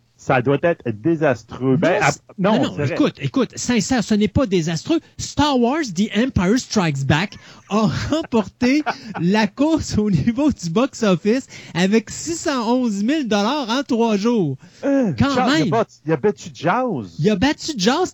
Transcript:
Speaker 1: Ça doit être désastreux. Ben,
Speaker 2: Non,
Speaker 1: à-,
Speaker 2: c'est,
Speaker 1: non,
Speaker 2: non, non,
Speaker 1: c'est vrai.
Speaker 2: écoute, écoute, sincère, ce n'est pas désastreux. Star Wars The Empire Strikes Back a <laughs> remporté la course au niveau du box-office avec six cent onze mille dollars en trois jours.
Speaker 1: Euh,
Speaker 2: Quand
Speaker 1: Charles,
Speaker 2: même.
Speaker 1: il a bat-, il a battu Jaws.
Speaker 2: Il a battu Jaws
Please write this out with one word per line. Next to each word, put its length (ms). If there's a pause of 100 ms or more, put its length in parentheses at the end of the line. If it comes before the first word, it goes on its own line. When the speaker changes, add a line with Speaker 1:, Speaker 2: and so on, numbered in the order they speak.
(180)
Speaker 1:
Ça 240
doit 220
être 260
désastreux. 840
Ben, 240
Speaker 2:
Non, 80
Speaker 1:
à-, 40
Speaker 2:
c'est, 80 (180)
Speaker 1:
non, 180
Speaker 2:
non, 80
non, 140
Speaker 1:
c'est 60
vrai. 100
Speaker 2:
écoute, 260
écoute, 380
sincère, 480
ce 100
n'est 140
pas 160
désastreux. 560 (160)
Star 420
Wars 220 (120)
The 240
Empire 420
Strikes 440
Back 320 (320)
a 220 (100)
<laughs> 100
remporté 720 (360)
la 280
course 500
au 120
niveau 400
du 200
box-office 760 (260)
avec 360
six 260
cent 380
onze 300
mille 240
dollars 420
en 140
trois 320
jours. 400 (300)
Speaker 1:
Euh, 340
Speaker 2:
Quand 160
Speaker 1:
Charles, 160
Speaker 2:
même. 160
Speaker 1:
il 60
a 60
bat-, 80 (180)
il 80
a 40
battu 360
Jaws. 520 (140)
Speaker 2:
Il 100
a 60
battu 400
Jaws 380